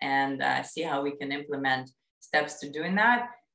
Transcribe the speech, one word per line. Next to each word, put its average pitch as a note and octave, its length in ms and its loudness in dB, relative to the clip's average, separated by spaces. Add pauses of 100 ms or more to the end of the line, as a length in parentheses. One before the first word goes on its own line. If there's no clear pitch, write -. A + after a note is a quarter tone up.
and, C#3 420 2
uh, C3+ 180 2
see D3 200 -6
how D3 200 0
we C#3+ 140 -2
can C#3 160 -6
implement C#3 580 -2 (300)
steps - 400 -2
to C#3 100 -10
doing E3+ 260 -2
that. A3 340 4 (260)